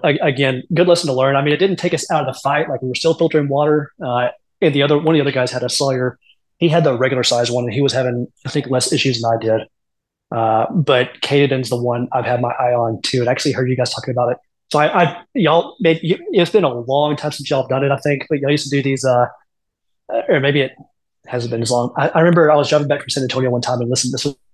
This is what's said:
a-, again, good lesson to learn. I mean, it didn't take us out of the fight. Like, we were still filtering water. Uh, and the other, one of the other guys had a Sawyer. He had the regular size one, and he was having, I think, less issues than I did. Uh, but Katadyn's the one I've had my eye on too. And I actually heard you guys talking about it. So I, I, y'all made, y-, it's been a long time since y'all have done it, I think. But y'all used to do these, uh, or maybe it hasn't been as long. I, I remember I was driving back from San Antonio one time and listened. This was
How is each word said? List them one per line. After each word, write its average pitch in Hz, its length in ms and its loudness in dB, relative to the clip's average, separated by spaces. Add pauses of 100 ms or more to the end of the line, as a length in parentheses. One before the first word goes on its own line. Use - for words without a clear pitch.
a-, 151 180 2
again, 135 420 -2 (100)
good 170 140 2
lesson 170 200 2
to 139 60 -2
learn. 131 220 2
I 139 80 2
mean, 147 100 2
it 151 40 0
didn't 185 200 0
take 175 180 -2
us - 160 -8
out 151 160 0
of 127 60 -6
the - 60 -14
fight. 147 300 -2
Like, 135 140 -6
we 127 40 -6
were 127 80 -6
still 165 200 0
filtering 151 320 0
water. 147 440 0 (120)
Uh, 123 260 -2 (320)
and 151 140 2
the 143 80 2
other, 143 140 4
one 160 180 2
of - 20 4
the 147 40 4
other 139 100 0
guys 127 200 -2
had 127 120 -6
a 123 60 -4
Sawyer. 127 500 -2 (400)
He 170 100 2
had 165 140 2
the 139 140 2
regular 127 260 2
size 120 260 0
one, 123 140 -2
and 120 100 -4
he 127 80 -2
was 139 120 0
having, 127 340 -2 (180)
I 135 40 -6
think, 135 200 -4
less 127 240 0
issues 127 280 -2
than 117 100 0
I 113 120 0
did. 110 240 0 (680)
Uh, 113 360 0
but 135 500 0
Katadyn's 131 480 0
the 120 120 -2
one 120 320 -2
I've 123 120 -2
had 123 140 0
my 120 120 -2
eye 123 220 0
on 117 280 -2
too. - 180 -2
And 120 80 0
I 123 60 2
actually 131 180 -2
heard 127 180 -2
you 127 60 0
guys 123 140 -2
talking - 240 -8
about 120 180 0
it. 127 60 -4 (340)
So 151 80 2
I, 165 240 2
I, - 200 -2 (100)
y'all 170 480 2
made, 165 200 2
y-, 170 180 -2 (120)
it's 175 200 2
been 208 120 4
a 135 100 0
long 139 440 0
time 151 160 -6
since - 160 -12
y'all 135 140 0
have - 60 -8
done 131 140 0
it, 139 80 2
I 135 60 0
think. 139 320 -2
But 147 100 0
y'all 139 100 -2
used 147 200 0
to 139 60 -2
do 139 60 2
these, 135 220 -2
uh, 123 220 4 (1040)
or 170 100 4
maybe 139 220 2
it 131 100 -2 (560)
hasn't 120 240 -6
been 117 100 -4
as 113 80 -4
long. 120 280 0
I, 143 120 0
I 170 100 0
remember 165 300 6
I 151 60 6
was 143 140 2
driving 147 180 2
back 143 140 -2
from - 80 -12
San 135 140 -2
Antonio 127 260 -2
one 123 120 -2
time 123 200 -4
and 120 80 -2
listened. 127 240 -2
This 127 100 -6
was 143 140 -4 (160)